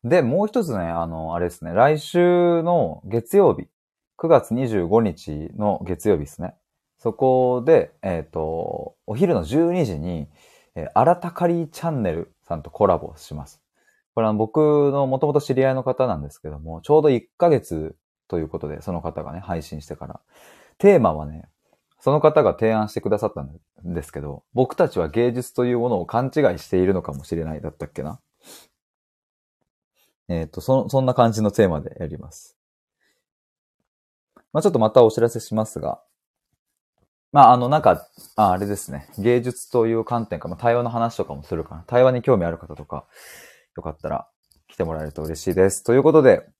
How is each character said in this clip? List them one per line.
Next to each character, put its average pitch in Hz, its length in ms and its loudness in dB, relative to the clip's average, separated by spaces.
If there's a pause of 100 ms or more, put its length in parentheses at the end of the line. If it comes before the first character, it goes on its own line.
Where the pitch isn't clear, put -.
で、 156 180 4
も 143 220 0
う 214 40 -2
一 214 180 -2
つ 123 120 -4
ね、 90 60 -4
あ 82 240 -4
の、 80 260 -8
あ 87 60 -4
れ 90 60 0
で 87 60 -2
す - 120 -18
ね、 82 100 -8
来 139 240 4
週 175 640 2
の 165 440 -2
月 113 320 -2
曜 160 180 6
日、 - 140 -14 (480)
九 165 100 -6
月 143 260 4
二 127 140 -2
十 104 180 0
五 104 140 4
日 78 560 -6
の 104 300 -2
月 - 240 -4
曜 95 60 4
日 73 100 -6
で - 0 -
す - 160 -18
ね。 90 140 -12 (440)
そ 110 140 -6
こ 127 520 0
で、 135 360 2
え 85 280 -4
ー - 40 -20
と、 80 640 -8 (100)
お 107 80 -8
昼 170 180 2
の 87 120 0
十 156 260 0
二 175 140 0
時 85 140 -6
に、 80 280 -8 (480)
え 78 120 -10
ー、 - 60 -14
新 151 220 4
た 175 160 -10
か 175 160 -2
り 170 240 -2
チ - 100 -16
ャ 170 80 -4
ン 135 140 -4
ネ 90 80 0
ル 82 220 -8 (100)
さ 85 140 -8
ん 73 60 -12
と 85 60 -16
コ - 160 0
ラ 90 120 4
ボ 73 180 -10
し - 180 -18
ま 71 140 -12
す。 - 140 -20 (520)
こ 117 60 -4
れ 113 80 2
は 107 60 0
僕 147 580 2
の 139 160 -2
元 131 200 -2
々 143 120 2
知 135 160 -2
り 131 100 2
合 131 60 2
い - 20 -2
の 131 100 -4
方 131 220 0
な 98 120 -4
ん 71 40 -8
で 73 80 -12
す - 120 -20
け 80 80 -12
ど 73 100 -14
も、 80 220 -12
ち - 100 -2
ょ 156 80 6
う - 20 4
ど 151 80 4
一 120 280 0
ヶ 175 120 2
月 82 460 -2 (320)
と 87 120 -4
い - 20 -2
う 78 80 -6
こ 82 100 -10
と 78 80 -10
で、 76 140 -10
そ 98 100 -10
の 85 100 -6
方 80 220 -8
が - 80 -12
ね、 85 80 -12
配 85 240 -8
信 76 160 -14
し 73 60 -18
て 76 100 -12
か 71 120 -16
ら。 - 120 -18 (600)
テ 196 180 8
ー - 20 6
マ 90 140 4
は 76 120 -6
ね、 78 220 -14 (540)
そ 131 100 2
の 151 80 2
方 151 240 4
が 95 160 4
提 110 140 2
案 107 160 -2
し - 40 -18
て 110 60 -6
く 101 100 -6
だ 104 100 0
さ 110 80 -4
っ - 60 -4
た 80 80 -10
ん 71 160 -14 (280)
で 85 180 -6
す - 80 -20
け 73 80 -12
ど、 71 240 -12 (100)
僕 127 220 0
た 165 140 2
ち - 100 -4
は 82 80 -2
芸 117 240 0
術 123 220 -10
と 123 100 -2
い 123 80 0
う 120 80 0
も 120 80 -2
の 104 140 -2
を 85 40 -8
勘 123 200 -2
違 139 160 -2 (120)
い - 60 -8
し - 100 -18
て 95 100 0
い 92 60 4
る 95 80 2
の 90 80 -2
か 76 120 -10
も 69 100 -14
し - 140 -10
れ 80 80 -6
な 80 100 -8
い 73 60 -12
だ 78 80 -10
っ - 20 -12
た - 140 -12
っ 71 40 -20
け - 140 -12
な。 80 160 -12 (2000)
え 82 140 -4
ー 78 40 -10
と、 - 140 -14
そ、 131 260 0
そ 135 140 0
ん 131 40 -2
な 127 80 0
感 117 200 2
じ 107 100 -2
の 101 80 0
テ 104 140 4
ー 92 40 2
マ 78 120 -4
で - 180 -14
や 85 80 -8
り 76 100 -12
ま - 140 -18
す。 - 260 -20 (2000)
ま 151 60 0
あ、 - 20 -2
ち 202 60 0
ょ - 20 4
っ - 20 0
と 139 80 2
ま 110 100 4
た 123 140 8
お 110 80 6
知 - 80 -4
ら 117 80 4
せ 113 140 -6
し - 120 -10
ま 110 120 -2
す - 160 -12
が、 - 200 -8 (1300)
ま 135 160 10
あ、 - 20 8
あ 123 60 6
の、 123 100 -2
な 151 120 2
ん - 20 -2
か、 - 260 2 (300)
あ、 104 140 4
あ 92 60 0
れ 101 80 -4
で 101 120 -4
す - 120 -14
ね、 71 200 -14 (100)
芸 120 220 2
術 120 280 -10
と 117 160 2
い 113 80 0
う 113 120 -2
観 117 200 -4
点 82 140 -8
か、 - 80 -12
ま 87 80 -8
あ、 - 20 -20
対 120 180 2
話 120 80 0
の 120 60 -4
話 117 280 -4
と 104 80 -2
か 71 100 -12
も 71 80 -14
す - 100 -8
る 80 120 -6
か 73 100 -18
な。 82 120 -18
対 123 180 4
話 127 80 4
に 123 80 -4
興 120 160 2
味 87 80 0
あ 85 60 -2
る 82 60 -8
方 82 180 -18
と 73 100 -18
か、 - 200 -12 (720)
よ 82 80 -14
か 78 60 -8
っ 76 80 -12
た - 100 -12
ら 73 180 -6 (440)
来 - 80 -20
て 87 80 -4
も 82 80 -6
ら 78 80 -8
え 78 60 -10
る 73 40 -12
と 76 120 -12
嬉 80 120 -8
し - 120 -8
い 90 80 -2
で 92 140 4
す。 - 140 -6
と 117 100 2
い 127 40 6
う 135 60 4
こ 151 100 4
と 156 80 8
で 123 280 4 (100)